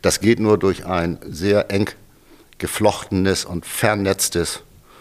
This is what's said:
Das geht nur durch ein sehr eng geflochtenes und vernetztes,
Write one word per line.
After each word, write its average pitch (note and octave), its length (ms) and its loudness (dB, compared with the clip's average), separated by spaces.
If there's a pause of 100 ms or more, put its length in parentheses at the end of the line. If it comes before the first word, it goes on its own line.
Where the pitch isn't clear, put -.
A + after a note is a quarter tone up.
Das F#2 160 2
geht A2 200 4
nur G#2+ 200 4
durch F#2+ 260 0
ein E2+ 320 -2 (100)
sehr G2+ 440 0
eng G2 180 0 (720)
geflochtenes G2 840 0
und F2 200 -8
vernetztes, G2 960 -2 (400)